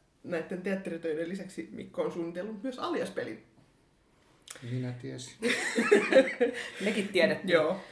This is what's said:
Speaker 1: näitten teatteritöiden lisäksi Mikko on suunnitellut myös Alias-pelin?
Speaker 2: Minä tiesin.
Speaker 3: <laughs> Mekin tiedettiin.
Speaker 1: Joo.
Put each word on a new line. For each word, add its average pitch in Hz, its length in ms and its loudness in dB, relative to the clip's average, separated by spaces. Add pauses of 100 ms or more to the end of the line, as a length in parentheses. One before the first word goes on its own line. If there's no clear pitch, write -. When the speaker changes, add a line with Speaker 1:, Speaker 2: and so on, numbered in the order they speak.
(240)
Speaker 1:
näitten 175 380 -4
teatteritöiden 165 680 -2
lisäksi 185 440 -8
Mikko - 300 -6
on 165 100 -2
suunnitellut 175 500 -6
myös 262 160 -6
Alias-pelin? 196 640 -4 (1300)
Speaker 2:
Minä 123 220 -4
tiesin. 131 420 -12 (800)
Speaker 3:
<laughs> - 720 4
Mekin 202 240 2
tiedettiin. 165 460 4
Speaker 1:
Joo. 165 260 4 (120)